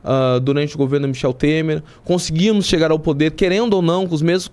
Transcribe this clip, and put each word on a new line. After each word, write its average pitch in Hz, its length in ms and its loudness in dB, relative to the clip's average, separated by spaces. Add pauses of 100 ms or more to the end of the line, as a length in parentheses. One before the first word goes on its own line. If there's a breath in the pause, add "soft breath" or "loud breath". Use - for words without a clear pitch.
ah, 131 320 2
durante 143 360 -2
o 156 40 -12
governo 139 300 0
Michel 131 240 -2
Temer, 156 500 -2 (220 loud breath)
conseguimos 180 640 0
chegar 160 240 2
ao 156 80 2
poder, 156 340 0
querendo 202 400 0
ou 190 80 2
não, 180 260 0
com 170 80 -4
os 147 60 -2
mes-, 175 320 0